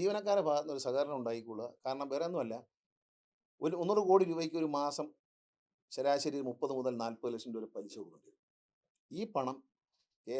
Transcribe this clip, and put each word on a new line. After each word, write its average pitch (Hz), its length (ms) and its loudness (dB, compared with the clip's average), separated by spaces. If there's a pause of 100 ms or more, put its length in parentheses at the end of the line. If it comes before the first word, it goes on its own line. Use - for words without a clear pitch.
ജീവനക്കാരുടെ 202 480 2
ഭാഗത്ത് 147 180 4
നിന്ന് 147 100 -4
ഒരു 135 80 -6
സഹകരണം 143 360 0
ഉണ്ടായിക്കൊള്ളുക. 117 480 -4 (180)
കാരണം 135 260 -4
വേറെ 151 160 0
ഒന്നുമല്ല, 131 260 -2 (1080)
ഒരു 160 160 2
മുന്നൂറ് 208 280 4
കോടി 190 220 8
രൂപയ്ക്ക് 165 300 -2
ഒരു 156 160 2
മാസം 147 300 0 (920)
ശരാശരി 143 440 2
ഒരു 131 100 -2
മുപ്പത് 135 280 -2
മുതൽ 127 240 0
നാൽപത് 117 320 -2
ലക്ഷം 117 220 -8
രൂപ 110 100 -6 (100)
പലിശ 107 220 -10
കൊടുക്കേണ്ടി 87 320 -16
വരും. - 100 -20 (800)
ഈ - 20 -4 (140)
പണം 135 220 -2 (720)
കെ 123 120 -2